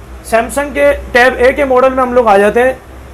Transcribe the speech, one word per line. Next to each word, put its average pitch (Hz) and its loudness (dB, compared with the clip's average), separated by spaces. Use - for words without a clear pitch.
Samsung 254 -4
के 285 0
टैब 247 2
ए 254 2
के 285 -2
मॉडल 262 2
में 262 -2
हम 247 -4
लोग 240 2
आ 202 4
जाते 208 2
हैं, 262 0